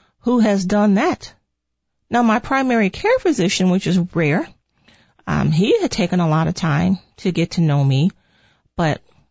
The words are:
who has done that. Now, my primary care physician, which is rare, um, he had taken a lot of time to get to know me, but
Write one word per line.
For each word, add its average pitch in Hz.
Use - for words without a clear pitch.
who 240
has 202
done 208
that. 285
Now, 240
my 226
primary 254
care 494
physician, 185
which 185
is 180
rare, 170
um, 147
he 233
had 359
taken 180
a 165
lot 156
of 160
time 170
to 185
get 165
to 175
know 143
me, 139
but 160